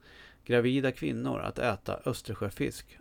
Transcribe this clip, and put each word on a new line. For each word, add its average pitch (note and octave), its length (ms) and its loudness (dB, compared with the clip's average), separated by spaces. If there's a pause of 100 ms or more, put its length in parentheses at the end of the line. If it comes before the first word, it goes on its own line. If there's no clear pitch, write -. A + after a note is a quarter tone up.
(460)
gravida B2+ 460 4
kvinnor B2+ 480 -2
att - 180 -4
äta A2+ 460 0
östersjöfisk - 960 -4